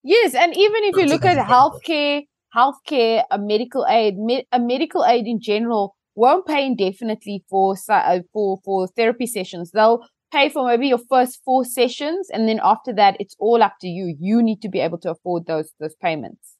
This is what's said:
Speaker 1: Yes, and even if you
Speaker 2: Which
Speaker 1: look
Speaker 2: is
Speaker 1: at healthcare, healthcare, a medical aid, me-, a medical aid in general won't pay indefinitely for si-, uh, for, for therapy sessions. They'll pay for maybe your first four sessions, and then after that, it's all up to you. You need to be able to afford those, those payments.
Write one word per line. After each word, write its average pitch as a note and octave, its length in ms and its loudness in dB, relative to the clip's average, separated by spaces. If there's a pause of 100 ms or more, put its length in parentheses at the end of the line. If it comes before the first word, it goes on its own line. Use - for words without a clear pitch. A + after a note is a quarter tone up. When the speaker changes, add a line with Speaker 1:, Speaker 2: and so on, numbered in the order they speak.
Speaker 1:
Yes, F4 300 2
and D#4+ 240 2
even G#4 260 2
if F#4+ 120 0
you F#4+ 80 4
Speaker 2:
Which C#4+ 80 2
Speaker 1:
look D#4+ 120 0
Speaker 2:
is F4+ 140 4
Speaker 1:
at G#3 100 -2
healthcare, D4 760 2 (300)
healthcare, A#3+ 760 0
a G#3 80 -2
medical G#3+ 500 -2
aid, G#3+ 300 2
me-, A#3 340 -4
a B3 80 0
medical C4+ 460 -2
aid A#3 220 2
in A#3 120 -4
general G#3+ 560 -2 (200)
won't C#4+ 320 2
pay C#4+ 180 -2
indefinitely G3+ 840 -6
for F#3+ 300 0
si-, - 160 -4
uh, F3+ 280 2 (120)
for, G3 320 -4
for F#3+ 220 -2
therapy A#3 400 -2
sessions. F3+ 440 -10
They'll A#3 320 2 (280)
pay D4 160 2
for C#4+ 200 -2
maybe A#3+ 200 2
your A#3+ 120 2 (100)
first B3+ 340 0
four C4 220 0
sessions, C#4+ 680 -4
and A3 160 -2
then A3 140 -2
after A3 320 0
that, G3 260 2
it's - 200 -10
all A3+ 240 4
up G3+ 180 0
to F#3 60 -10
you. F3 320 -6
You G#3+ 240 2
need A3 180 -2
to G3+ 80 -10
be F3+ 100 -4
able D#3+ 200 -4
to F3+ 100 -6
afford E3+ 380 -6
those, D#3 320 -4
those D#3 160 -12
payments. D#3 640 -8